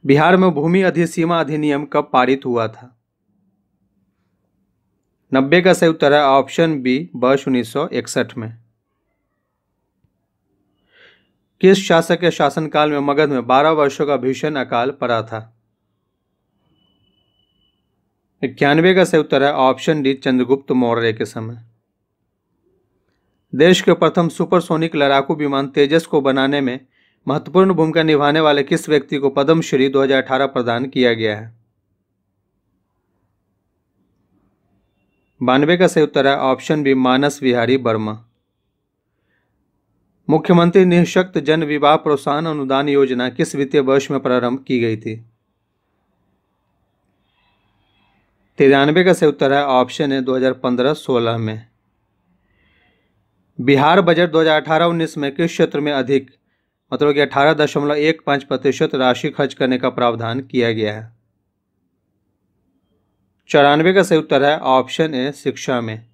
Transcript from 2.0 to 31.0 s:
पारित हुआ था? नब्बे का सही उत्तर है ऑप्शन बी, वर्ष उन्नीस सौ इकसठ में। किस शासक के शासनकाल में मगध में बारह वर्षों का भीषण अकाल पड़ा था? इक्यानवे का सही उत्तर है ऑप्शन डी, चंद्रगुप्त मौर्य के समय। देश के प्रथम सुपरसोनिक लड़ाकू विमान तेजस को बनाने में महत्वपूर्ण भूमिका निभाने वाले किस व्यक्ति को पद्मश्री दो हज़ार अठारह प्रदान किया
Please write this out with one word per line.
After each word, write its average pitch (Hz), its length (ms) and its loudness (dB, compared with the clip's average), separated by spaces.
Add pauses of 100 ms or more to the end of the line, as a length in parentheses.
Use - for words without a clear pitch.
पारित 131 340 2
हुआ 117 220 -2
था? - 280 -20 (2250)
नब्बे 139 280 2
का 180 120 4
सही 175 160 2
उत्तर 160 240 2
है 147 100 4
ऑप्शन 139 600 0
बी, 131 340 -2
वर्ष 131 320 0
उन्नीस 120 240 -2
सौ 143 160 -4
इकसठ - 500 -6
में। 113 140 -12 (3000)
किस 190 180 6
शासक 170 420 0
के 175 100 0
शासनकाल 151 600 -2
में 147 100 -4
मगध 143 280 0
में 123 180 -4
बारह 139 260 4
वर्षों 147 340 0
का 143 100 -2
भीषण 131 400 -4
अकाल 123 340 -4
पड़ा 117 320 -4
था? 113 240 -10 (3000)
इक्यानवे 147 520 2
का 180 100 4
सही 165 160 2
उत्तर 147 220 0
है 143 100 0
ऑप्शन 139 500 -2
डी, 135 120 0
चंद्रगुप्त 135 580 -2
मौर्य 117 400 0
के 113 120 -6
समय। 113 420 -12 (1900)
देश 165 280 4
के 185 120 2
प्रथम 165 360 0
सुपरसोनिक 165 680 -2
लड़ाकू 139 380 0
विमान 143 340 -4
तेजस 151 380 2
को 151 140 0
बनाने 135 400 0
में 127 180 -4 (480)
महत्वपूर्ण 175 480 0
भूमिका 160 280 0
निभाने 151 380 2
वाले 143 220 2
किस 160 260 -4
व्यक्ति 147 300 0
को 135 120 0
पद्मश्री 139 580 0
दो 135 140 0
हज़ार 135 200 2
अठारह 131 240 -2
प्रदान 123 400 -4
किया 123 280 0